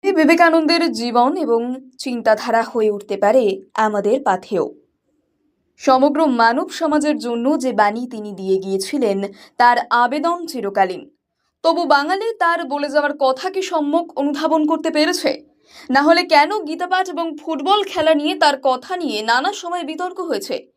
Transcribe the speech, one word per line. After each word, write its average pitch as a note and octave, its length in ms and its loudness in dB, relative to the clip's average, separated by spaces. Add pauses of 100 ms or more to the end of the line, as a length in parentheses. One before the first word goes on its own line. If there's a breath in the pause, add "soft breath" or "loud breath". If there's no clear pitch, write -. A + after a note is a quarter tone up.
(160)
বিবেকানন্দের E4 760 4
জীবন A#3+ 460 0
এবং A#3+ 380 -2 (240)
চিন্তাধারা A#3 600 0
হয়ে A3 300 0
উঠতে G3+ 260 -2
পারে G#3 440 2 (120)
আমাদের G#3+ 500 0
পাথেয়। F#3 380 -2 (1160)
সমগ্র C#4+ 480 2
মানব B3 440 2
সমাজের D4+ 480 -2
জন্য A#3+ 420 -2
যে B3+ 120 -2
বাণী G#3+ 400 0
তিনি G#3+ 200 -10
দিয়ে F#3+ 260 -2
গিয়েছিলেন, G3 640 -2 (360 loud breath)
তার A#3+ 200 6 (120)
আবেদন D4+ 560 0
চিরকালীন। G3 640 -4 (540)
তবু E4 220 2
বাঙালি F4 480 0
তার E4+ 320 0
বলে C#4+ 240 -6
যাওয়ার C#4+ 280 0
কথা C4+ 320 0
কি F#4+ 120 -6
সম্যক E4 580 -2
অনুধাবন D4 460 0
করতে D#4+ 240 -2
পেরেছে? D#4+ 540 -2 (460 loud breath)
না C4 120 4
হলে E4 220 4
কেন E4 420 2
গীতাপাঠ F4+ 440 -2
এবং E4 280 -6
ফুটবল E4 460 0
খেলা D#4+ 320 2
নিয়ে D4+ 200 -2
তার C#4+ 280 2
কথা B3+ 340 -2
নিয়ে A#3 240 -4
নানা B3+ 320 0
সময় F4 300 -8
বিতর্ক F4 360 -8
হয়েছে D4+ 580 -6